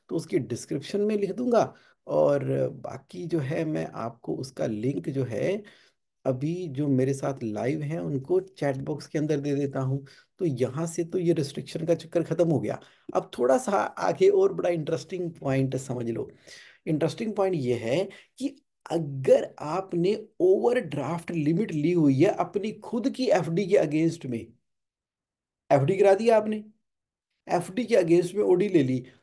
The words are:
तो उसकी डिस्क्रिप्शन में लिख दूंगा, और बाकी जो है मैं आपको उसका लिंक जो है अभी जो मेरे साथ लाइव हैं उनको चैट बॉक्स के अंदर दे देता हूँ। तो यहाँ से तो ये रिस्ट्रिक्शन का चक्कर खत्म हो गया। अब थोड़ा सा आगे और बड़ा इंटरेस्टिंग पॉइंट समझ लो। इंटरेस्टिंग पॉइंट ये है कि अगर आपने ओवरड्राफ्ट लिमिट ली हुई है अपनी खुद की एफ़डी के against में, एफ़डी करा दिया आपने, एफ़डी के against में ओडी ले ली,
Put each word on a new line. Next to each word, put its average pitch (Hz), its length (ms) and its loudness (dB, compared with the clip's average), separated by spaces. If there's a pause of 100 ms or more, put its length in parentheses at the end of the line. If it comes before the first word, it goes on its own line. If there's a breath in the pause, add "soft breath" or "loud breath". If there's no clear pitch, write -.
(100)
तो - 60 -2
उसकी 165 240 -2
डिस्क्रिप्शन 131 600 -4
में 208 160 0
लिख 202 160 -2
दूंगा, 240 300 2 (440 loud breath)
और - 380 2 (320)
बाकी - 500 -14
जो 165 140 -2
है 139 240 -4
मैं 160 220 -4
आपको 117 500 -10
उसका - 300 -6
लिंक 127 420 -4
जो 135 160 -2
है 139 380 -4 (600 loud breath)
अभी 135 300 -2 (140)
जो 143 200 -4
मेरे 135 260 2
साथ 139 300 -6
लाइव 117 380 -2
हैं 151 160 -6
उनको 165 420 -2
चैट 143 440 -4
बॉक्स 147 220 -8
के - 120 -4
अंदर 151 220 0
दे 143 140 -2
देता 139 260 -2
हूँ। 135 240 -2 (360 loud breath)
तो 190 40 -2
यहाँ 127 420 -2
से 165 180 -4
तो 165 140 -4
ये 170 140 2
रिस्ट्रिक्शन 160 540 -6
का 170 80 2
चक्कर 165 300 -2
खत्म 165 260 2
हो 160 100 2
गया। - 200 -4 (340 loud breath)
अब - 240 -2
थोड़ा 247 200 4
सा 226 140 -4
आगे 190 580 2
और 196 220 4
बड़ा 175 180 -2
इंटरेस्टिंग 165 640 -4
पॉइंट 135 460 -2
समझ 120 320 -6
लो। - 200 -6 (560 loud breath)
इंटरेस्टिंग 170 480 -2
पॉइंट 190 220 0
ये 123 220 0
है 127 300 -2 (300 loud breath)
कि 277 180 -6 (300)
अगर 151 600 2 (120)
आपने 175 540 -2 (260)
ओवरड्राफ्ट 180 920 0
लिमिट 170 420 0
ली 156 200 0
हुई 151 220 4
है 156 220 6
अपनी 190 340 -2 (140)
खुद 233 260 -4
की 254 200 -4
एफ़डी 175 360 0
के 190 120 4
against 156 480 0
में, 120 120 -4 (1300)
एफ़डी 147 260 4
करा 196 180 10
दिया 226 220 6
आपने, 214 260 0 (840)
एफ़डी 185 360 -2
के 214 120 2
against 175 380 4
में 208 100 0
ओडी 185 240 4
ले 175 140 6
ली, 127 220 0 (180 loud breath)